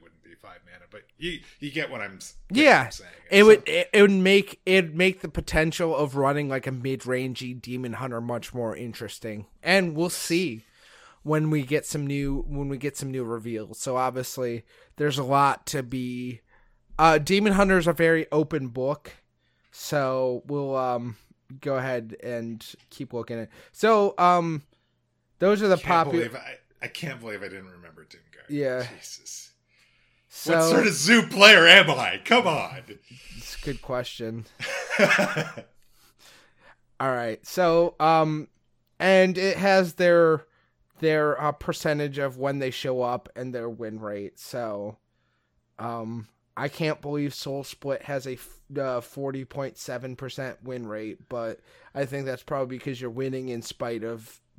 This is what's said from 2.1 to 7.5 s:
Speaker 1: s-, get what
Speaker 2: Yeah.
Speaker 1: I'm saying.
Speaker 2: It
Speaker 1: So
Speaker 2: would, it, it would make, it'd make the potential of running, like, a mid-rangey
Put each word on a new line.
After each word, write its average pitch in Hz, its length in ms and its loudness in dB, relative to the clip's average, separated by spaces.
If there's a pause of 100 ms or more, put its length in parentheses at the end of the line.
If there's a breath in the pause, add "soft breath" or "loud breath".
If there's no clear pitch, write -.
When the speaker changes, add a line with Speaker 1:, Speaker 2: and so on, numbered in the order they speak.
Speaker 1:
s-, - 180 -20 (180)
get 202 40 -2
what 294 80 6
Speaker 2:
Yeah. 190 220 8
Speaker 1:
I'm - 40 -12
saying. - 200 -16 (200)
Speaker 2:
It 196 100 6
Speaker 1:
So 208 60 10
Speaker 2:
would, 220 220 8
it, 170 240 -2
it 208 100 8
would 202 80 8
make, 196 560 4
it'd 180 300 2
make 185 240 2
the 170 80 -8
potential 160 680 -2
of 139 200 -2
running, 143 320 0
like, 135 180 -6
a 135 60 -6
mid-rangey 127 880 -6